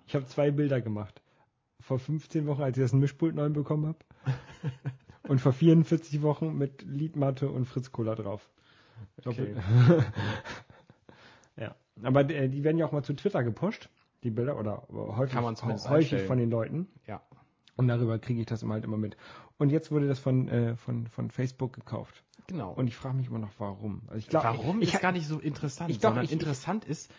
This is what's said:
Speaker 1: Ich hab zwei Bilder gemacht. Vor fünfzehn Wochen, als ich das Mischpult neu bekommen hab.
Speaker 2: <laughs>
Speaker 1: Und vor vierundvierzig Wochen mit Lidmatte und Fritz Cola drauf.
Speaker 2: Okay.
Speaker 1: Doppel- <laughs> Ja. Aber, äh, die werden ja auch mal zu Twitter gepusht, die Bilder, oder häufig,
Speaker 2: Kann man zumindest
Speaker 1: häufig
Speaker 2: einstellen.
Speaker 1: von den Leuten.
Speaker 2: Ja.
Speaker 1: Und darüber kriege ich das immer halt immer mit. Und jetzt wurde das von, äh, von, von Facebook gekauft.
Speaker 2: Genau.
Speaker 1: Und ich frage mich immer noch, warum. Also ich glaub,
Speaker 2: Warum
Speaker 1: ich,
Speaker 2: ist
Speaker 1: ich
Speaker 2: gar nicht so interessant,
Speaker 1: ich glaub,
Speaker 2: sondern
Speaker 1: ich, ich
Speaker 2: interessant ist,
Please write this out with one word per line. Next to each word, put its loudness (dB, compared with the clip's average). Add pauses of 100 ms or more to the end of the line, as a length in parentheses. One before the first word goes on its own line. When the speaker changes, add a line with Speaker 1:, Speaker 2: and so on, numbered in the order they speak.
Speaker 1:
Ich -4
hab -2
zwei 2
Bilder 2
gemacht. -6 (640)
Vor -2
fünfzehn -2
Wochen, 0
als 0
ich 4
das 4
Mischpult 4
neu 0
bekommen 0
hab. -8 (180)
Speaker 2:
<laughs> -8
Speaker 1:
Und 2
vor 4
vierundvierzig 4
Wochen 0
mit -4
Lidmatte -2
und -2
Fritz -6
Cola -2
drauf. -6 (800)
Speaker 2:
Okay. -4
Speaker 1:
Doppel- 6
<laughs> - (1500)
Ja. -10 (280)
Aber, 6
äh, 0
die -4
werden 2
ja 2
auch -4
mal -2
zu -4
Twitter 0
gepusht, -4 (340)
die -2
Bilder, -2
oder -6
häufig, -4
Speaker 2:
Kann 0
man -2
zumindest -4
Speaker 1:
häufig 6
Speaker 2:
einstellen. 0
Speaker 1:
von 2
den 2
Leuten. -2 (200)
Speaker 2:
Ja. -12 (560)
Speaker 1:
Und 4
darüber 2
kriege -2
ich -2
das -4
immer -4
halt -4
immer -4
mit. -4 (400)
Und 4
jetzt 0
wurde 2
das 0
von, 2
äh, 0
von, -6
von -6
Facebook -6
gekauft. -12 (240)
Speaker 2:
Genau. -8
Speaker 1:
Und 0
ich -4
frage -6
mich -2
immer -6
noch, -8
warum. -8
Also -10
ich -10
glaub, 2
Speaker 2:
Warum 0
Speaker 1:
ich, 2
Speaker 2:
ist 0
Speaker 1:
ich 0
Speaker 2:
gar 2
nicht -2
so -4
interessant, -6
Speaker 1:
ich -2
glaub, 4
Speaker 2:
sondern 0
Speaker 1:
ich, -4
ich 0
Speaker 2:
interessant -4
ist, -8